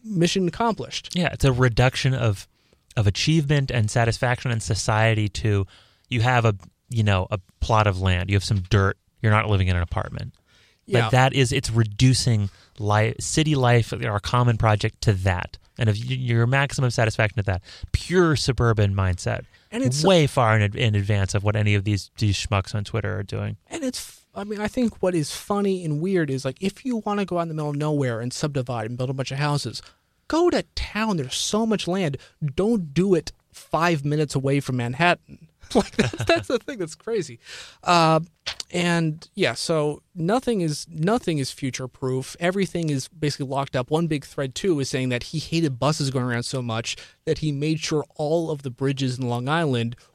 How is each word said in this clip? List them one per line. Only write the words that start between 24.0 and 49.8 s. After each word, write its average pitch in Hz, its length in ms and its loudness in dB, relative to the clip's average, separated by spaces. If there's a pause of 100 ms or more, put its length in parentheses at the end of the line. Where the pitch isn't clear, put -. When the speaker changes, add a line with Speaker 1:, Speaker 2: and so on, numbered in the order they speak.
Speaker 1:
f-, - 180 -16 (160)
I 196 100 -8
mean, 208 160 -8
I 214 80 -2
think 233 340 -2
what 185 120 2
is 156 160 0
funny 196 540 -2
and 147 160 -2
weird 175 300 0
is, 135 140 -4
like, 131 160 -6
if - 240 -6
you 254 120 -2 (100)
wanna 202 180 -2
go 180 140 -4
out 170 40 0
in 165 60 -4
the 160 60 -8
middle 151 160 -4
of 143 60 -4
nowhere 143 440 0
and 123 120 -6
subdivide 123 580 -4
and 120 80 -8
build 127 120 -4
a 135 40 -4
bunch 131 160 -6
of 135 80 -8
houses, 147 420 -2 (460)
go 339 240 4
to 262 140 2 (100)
town. 214 420 -2
There's 131 200 -4
so - 280 0
much 220 220 0
land. 180 300 -2 (380)
Don't 185 380 0
do 185 220 4
it 156 160 0 (220)
five 160 520 0
minutes 147 300 0
away 139 260 2
from 131 160 -4
Manhattan. 131 760 -2
<laughs> - 60 -20 (160)
Like, - 220 2
that's, - 300 -2
that's 339 220 0
the 254 100 0
thing 285 200 -10
that's 165 160 -6
crazy. 165 440 -6 (440)
Uh, 160 380 6 (500)
and, 170 640 0
yeah, 151 200 0
so 151 480 -2 (120)
nothing 202 480 0
is, 151 260 -4
nothing 170 500 -2
is 131 120 -4
future-proof. 131 920 -6
Everything 175 500 -2
is 135 180 -4
basically 147 380 -4
locked 135 300 -4
up. 123 140 -2
One 160 160 2
big 151 180 -2
thread, 135 300 -8
too, 175 260 0
is 135 80 -4
saying 131 220 -2
that 120 140 -2
he - 140 -8
hated 151 400 -2
buses 143 320 0
going 127 140 -2
around 120 200 -2
so 131 180 -6
much 117 340 -4 (300)
that 156 120 -2
he 151 140 -2
made 151 280 -2
sure 151 240 -2 (120)
all 160 340 0
of 143 120 -6
the 135 80 -6
bridges 131 480 -2
in 127 100 -2
Long 120 200 -2
Island 131 460 0 (200)